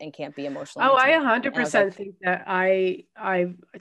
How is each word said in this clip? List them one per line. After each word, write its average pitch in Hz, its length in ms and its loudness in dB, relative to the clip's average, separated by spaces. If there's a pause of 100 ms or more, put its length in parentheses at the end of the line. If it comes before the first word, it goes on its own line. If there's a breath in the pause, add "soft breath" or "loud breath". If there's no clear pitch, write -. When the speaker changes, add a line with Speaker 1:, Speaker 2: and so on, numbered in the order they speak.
Speaker 1:
and 156 140 -14
can't 147 220 -12
be 143 100 -8
emotionally 143 420 -2
Speaker 2:
Oh, 269 60 4
I 262 140 4
Speaker 1:
intimate." - 20 6
Speaker 2:
a 320 120 6
hundred 240 320 0
Speaker 1:
And - 60 -4
I - 40 0
was 151 100 -4
Speaker 2:
percent 202 200 2
Speaker 1:
like, - 0 -
Speaker 2:
think 196 280 -14
that 185 240 -2
I, 190 600 0 (100)
I've 180 400 -2 (240)